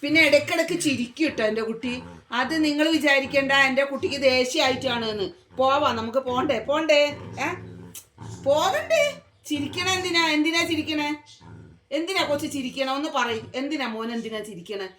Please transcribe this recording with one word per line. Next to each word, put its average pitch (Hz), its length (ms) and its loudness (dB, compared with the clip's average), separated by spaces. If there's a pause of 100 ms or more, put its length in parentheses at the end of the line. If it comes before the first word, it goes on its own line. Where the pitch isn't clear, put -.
പിന്നെ 302 240 4
ഇടയ്ക്കിടയ്ക്ക് 330 480 4 (100)
ചിരിക്കും 262 400 -2
കേട്ടോ 254 180 -2
എൻ്റെ 220 240 0
കുട്ടി. 226 260 -6 (460)
അത് 262 140 -2 (120)
നിങ്ങൾ 294 200 2 (100)
വിചാരിക്കേണ്ട 277 580 2 (140)
എൻ്റെ 254 240 2
കുട്ടിക്ക് 269 300 -4
ദേഷ്യമായിട്ടാണ് 254 920 2
എന്ന്. 202 140 -2 (300)
പോവാ, 269 320 4 (100)
നമുക്ക് 226 280 -2
പോണ്ടേ? 254 300 0 (100)
പോണ്ടേ? 302 320 4 (400)
ഏ? 269 80 -4 (960)
പോകണ്ടേ? 392 600 2 (460)
ചിരിക്കണ 294 380 -4 (100)
എന്തിനാ? 339 260 0 (120)
എന്തിനാ 320 260 2 (100)
ചിരിക്കണേ? 302 380 -2 (800)
എന്തിനാ 339 380 -2
കൊച്ച് 294 260 -2
ചിരിക്കണേ? 262 420 -4
ഒന്ന് 302 180 -4
പറയ്. 240 260 -2 (140)
എന്തിനാ 269 320 -4
മോൻ 220 300 -6
എന്തിനാ 220 220 -6 (100)
ചിരിക്കണേ? 190 380 -10 (120)